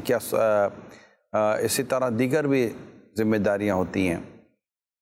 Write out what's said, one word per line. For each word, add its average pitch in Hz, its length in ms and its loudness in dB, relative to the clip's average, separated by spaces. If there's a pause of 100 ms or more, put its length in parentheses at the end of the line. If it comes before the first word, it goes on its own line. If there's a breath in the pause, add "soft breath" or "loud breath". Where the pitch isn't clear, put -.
کیا 123 140 0
س-، - 160 -6
آ، 107 320 2 (680 loud breath)
آ، 107 240 2
اسی 113 260 -2
طرح 127 360 -2
دیگر 139 280 0
بھی 131 240 2 (480)
ذمہ 110 180 2
داریاں 101 380 0
ہوتی 92 360 0
ہیں۔ 82 100 -4 (800)